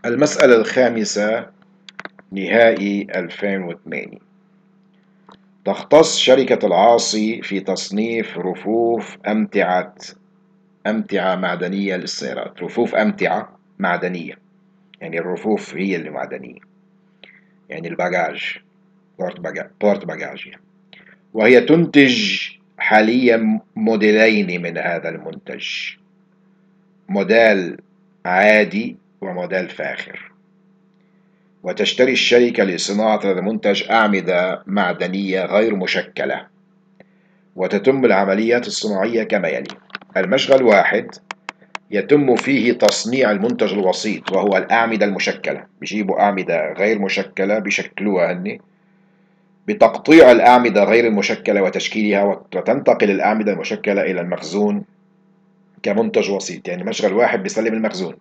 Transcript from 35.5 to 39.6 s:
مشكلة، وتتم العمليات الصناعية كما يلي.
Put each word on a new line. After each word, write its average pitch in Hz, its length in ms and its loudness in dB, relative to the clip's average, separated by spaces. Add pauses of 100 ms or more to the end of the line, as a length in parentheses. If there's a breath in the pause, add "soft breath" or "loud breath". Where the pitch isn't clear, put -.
مشكلة، 80 720 -6 (1080 soft breath)
وتتم 104 500 0
العمليات 107 600 2
الصناعية 107 560 -4
كما 98 240 -2
يلي. 67 280 -6 (420)